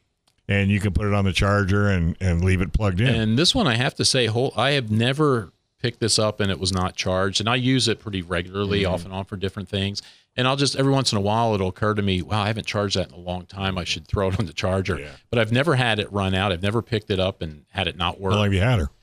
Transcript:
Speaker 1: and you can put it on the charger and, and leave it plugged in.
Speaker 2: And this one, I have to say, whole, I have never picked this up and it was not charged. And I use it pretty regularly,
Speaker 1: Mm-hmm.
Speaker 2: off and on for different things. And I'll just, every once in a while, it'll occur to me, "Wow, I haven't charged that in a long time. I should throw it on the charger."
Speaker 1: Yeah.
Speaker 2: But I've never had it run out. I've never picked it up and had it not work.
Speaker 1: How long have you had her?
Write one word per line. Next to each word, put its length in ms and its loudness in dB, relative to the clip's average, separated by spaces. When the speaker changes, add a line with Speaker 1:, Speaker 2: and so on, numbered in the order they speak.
Speaker 1:
and 240 2
you 80 4
can 140 0
put 120 0
it 80 0
on 120 2
the 80 0
charger 560 2
and, 300 2
and 240 0
leave 180 2
it 120 -4
plugged 280 0
in. 120 2
Speaker 2:
And 240 0
this 160 4
one, 140 2
I 80 2
have 200 0
to 100 -2
say, 220 2
whole, 300 0
I 140 2
have 180 0
never 640 2
picked 180 -4
this 180 2
up 220 0
and 100 0
it 100 -2
was 140 -2
not 220 -2
charged. 440 0
And 100 -2
I 60 2
use 320 2
it 120 0
pretty 220 -6
regularly, 640 -2
Speaker 1:
Mm-hmm. 100 0
Speaker 2:
off 120 -4
and 80 -14
on 120 -6
for 120 -12
different 320 -6
things. 320 -4
And 120 0
I'll 80 2
just, 200 0
every 160 2
once 200 2
in 80 0
a 20 0
while, 320 2
it'll 160 0
occur 240 0
to 80 -2
me, 220 2
"Wow, 180 -2
I 60 0
haven't 180 -4
charged 300 -2
that 140 -2
in 40 -20
a 60 -20
long 260 -8
time. 320 -4
I 60 -4
should 240 -8
throw 220 0
it 100 -2
on 80 -2
the 60 -12
charger." 460 -2
Speaker 1:
Yeah. 100 -12
Speaker 2:
But 80 0
I've 140 2
never 240 2
had 240 2
it 120 -4
run 220 0
out. 180 2
I've 120 -4
never 180 0
picked 300 -4
it 80 0
up 240 -2
and 260 -12
had 180 -2
it 100 -8
not 220 -4
work. 140 -2
Speaker 1:
How 60 2
long 80 2
have 80 2
you 60 2
had 180 2
her? 100 -2